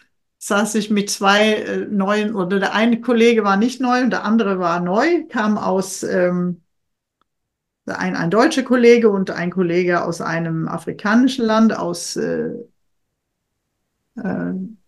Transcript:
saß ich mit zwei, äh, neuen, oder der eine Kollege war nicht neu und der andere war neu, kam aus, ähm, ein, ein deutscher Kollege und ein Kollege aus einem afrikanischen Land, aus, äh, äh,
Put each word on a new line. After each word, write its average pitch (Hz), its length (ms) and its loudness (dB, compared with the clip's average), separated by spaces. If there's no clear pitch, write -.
saß 214 380 -2
ich 214 140 -2
mit 202 200 0
zwei, 208 440 2
äh, 196 320 -4
neuen, 208 480 0
oder 190 260 0
der 202 140 -2
eine 226 260 2
Kollege 226 440 4
war 196 120 2
nicht 247 240 0
neu 247 220 0
und 240 80 2
der 185 140 -4
andere 202 340 2
war 175 220 0
neu, 247 480 0
kam 214 300 -2
aus, 190 440 -4
ähm, 180 600 -2
ein, - 300 -6
ein 170 140 -2
deutscher 254 340 2
Kollege 233 460 6
und 190 200 -2
ein 175 200 -4
Kollege 180 540 0
aus 165 160 -4
einem 165 480 -4
afrikanischen 233 760 0
Land, 220 320 4
aus, 170 400 -6
äh, 82 340 -2
äh, 185 360 -6